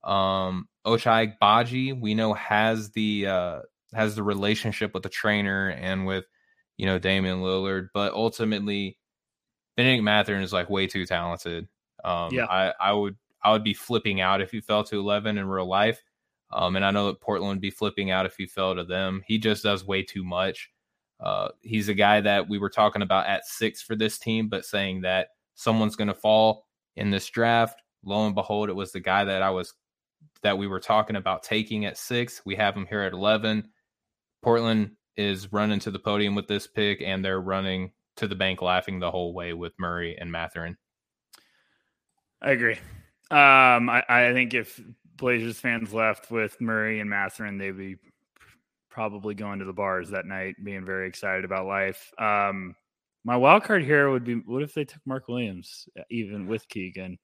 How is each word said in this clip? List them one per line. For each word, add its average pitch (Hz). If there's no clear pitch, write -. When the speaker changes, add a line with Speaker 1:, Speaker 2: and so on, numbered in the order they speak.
Speaker 1:
Um, 95
Ochai 113
Agbaji, 123
we 107
know, 110
has 107
the, 107
uh, 90
has 110
the 110
relationship 104
with 95
the 95
trainer 98
and 95
with, 95
you 95
know, 95
Damian 95
Lillard, 95
but 101
ultimately 104
Benedict 123
Mathurin 104
is, 95
like, 90
way 95
too 95
talented. 87
Um, 85
Speaker 2:
Yeah. 123
Speaker 1:
I, 92
I 98
would, 101
I 104
would 110
be 104
flipping 104
out 95
if 95
he 113
fell 107
to 104
eleven 104
in 98
real 95
life. 101
Um, 90
and 95
I 98
know 101
that 95
Portland 101
would 98
be 98
flipping 98
out 95
if 92
he 98
fell 95
to 90
them. 95
He 110
just 107
does 101
way 95
too 95
much. 90
Uh, 50
he's 110
a 104
guy 104
that 101
we 104
were 98
talking 107
about 95
at 98
six -
for -
this 110
team, 113
but 95
saying 95
that 92
someone's 110
gonna 104
fall 110
in 104
this 98
draft. 117
Lo 104
and 104
behold, 104
it 92
was 95
the 98
guy 95
that 98
I 95
was, 92
that 98
we 101
were 95
talking 107
about 92
taking 107
at -
six. 120
We 98
have 101
him 98
here 104
at 95
eleven. 107
Portland 113
is 101
running 104
to 104
the 98
podium 104
with 101
this 101
pick, 104
and 95
they're 95
running 95
to 113
the 98
bank 92
laughing 92
the 87
whole 87
way 87
with 85
Murray 87
and 87
Mathurin. 85
Speaker 2:
I 143
agree. 117
Um, 131
I, 120
I 123
think 123
if 117
Blazers 117
fans 113
left 110
with 113
Murray 110
and 104
Mathurin, 101
they'd 98
be 95
probably 104
going 101
to 95
the 95
bars 92
that 92
night, 95
being 98
very 95
excited 95
about 95
life. 95
Um, 101
my 123
wild 151
card 190
here 143
would 123
be, 120
what 117
if 147
they 151
took -
Mark 131
Williams, 110
even 104
with 110
Keegan? 92